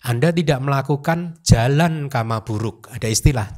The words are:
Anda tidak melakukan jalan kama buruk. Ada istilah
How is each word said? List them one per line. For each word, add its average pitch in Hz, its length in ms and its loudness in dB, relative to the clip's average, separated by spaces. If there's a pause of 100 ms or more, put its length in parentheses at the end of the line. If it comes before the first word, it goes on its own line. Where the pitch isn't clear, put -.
Anda 123 300 0
tidak 151 240 0
melakukan 143 840 -2
jalan 143 680 2
kama 113 320 -4
buruk. 110 500 -6
Ada 113 160 -6
istilah 113 480 0